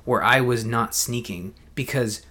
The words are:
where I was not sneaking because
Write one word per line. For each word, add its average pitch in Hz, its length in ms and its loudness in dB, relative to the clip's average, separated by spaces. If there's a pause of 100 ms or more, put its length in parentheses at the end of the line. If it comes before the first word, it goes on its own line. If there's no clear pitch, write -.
where 123 180 2
I 123 180 6
was 120 240 2
not 113 300 0
sneaking 104 600 -6 (200)
because 123 560 -2